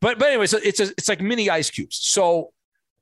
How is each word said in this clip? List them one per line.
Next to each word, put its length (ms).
But, 200
but 80
anyway, 180
so 160
it's 160
a, 60
it's 240
like 120
mini 300
ice 180
cubes. 280
So 560